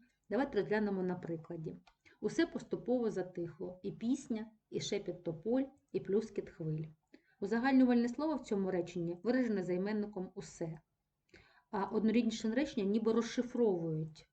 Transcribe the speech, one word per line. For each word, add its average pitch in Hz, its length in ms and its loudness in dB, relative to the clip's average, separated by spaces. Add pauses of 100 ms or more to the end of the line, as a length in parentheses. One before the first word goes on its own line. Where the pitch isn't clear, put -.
(300)
Давайте 240 280 0
розглянемо 196 440 2
на 180 120 0
прикладі. 165 640 -6 (440)
Усе 226 260 2
поступово 233 640 -2
затихло: 180 720 -6
і 202 100 -6
пісня, 226 580 -4 (200)
і - 100 -4
шепіт 196 440 -4
тополь, 226 400 0 (280)
і - 80 -2
плюскіт 202 500 -2
хвиль. 156 340 -4 (560)
Узагальнювальне 240 680 6
слово 294 280 0
в - 80 -6
цьому 196 260 0
реченні 175 520 -2
виражене 220 420 2
займенником 196 720 -2
усе. 160 460 -8 (920)
А 196 140 -2
однорідні 220 460 4
члени 220 260 -2
речення 247 300 0
ніби 226 260 2
розшифровують 208 1200 0